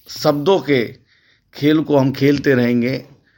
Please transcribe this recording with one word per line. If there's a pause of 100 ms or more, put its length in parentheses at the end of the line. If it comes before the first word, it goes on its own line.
शब्दों
के (720)
खेल
को
हम
खेलते
रहेंगे। (440)